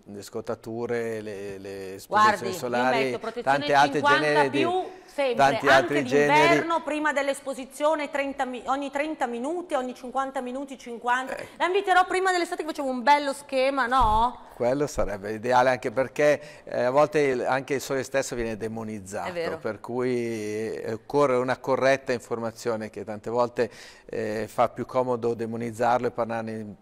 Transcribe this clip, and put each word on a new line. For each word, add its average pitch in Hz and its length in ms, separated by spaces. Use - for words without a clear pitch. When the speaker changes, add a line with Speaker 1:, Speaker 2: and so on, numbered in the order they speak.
Speaker 1:
le 101 180
scottature, 113 1000
le, 101 360
le 98 360
esposizioni 208 420
Speaker 2:
Guardi, 180 100
io - 60
Speaker 1:
solari, 127 520
Speaker 2:
metto 123 140
protezione 220 400
Speaker 1:
tanti 294 140
altri 143 280
Speaker 2:
cinquanta 285 200
Speaker 1:
generi 302 300
di, 277 80
Speaker 2:
più 339 120
sempre, 269 280
Speaker 1:
tanti 139 320
Speaker 2:
anche 139 40
Speaker 1:
altri 135 340
generi. 147 360
Speaker 2:
d'inverno 330 420
prima 302 320
dell'esposizione, 277 960
trenta 277 340
mi-, 254 220
ogni 269 240
trenta 294 360
minuti, 294 460
ogni 254 220
cinquanta 262 480
minuti, 262 340
cinquanta. 240 600
Speaker 1:
Eh. - 200
Speaker 2:
La 294 80
inviterò 370 400
prima 370 280
dell'estate 349 300
che 302 60
facevo 302 180
un 254 160
bello 285 300
schema, 262 540
no? 233 680
Speaker 1:
Quello 135 320
sarebbe 101 460
ideale 123 380
anche 127 200
perché, 135 760
eh, - 180
a 123 80
volte 147 300
il, 135 260
anche 135 280
il 127 60
sole 135 220
stesso 135 340
viene 113 220
demonizzato, 107 720
Speaker 2:
È - 20
vero. 170 240
Speaker 1:
per 110 240
cui, 123 320
eh, - 180
occorre 127 440
una 127 260
corretta 135 500
informazione 113 800
che 101 140
tante 107 260
volte, 120 400
eh, 110 440
fa 120 200
più - 160
comodo 123 500
demonizzarlo 117 760
e - 20
parlarne 113 420
in, 110 300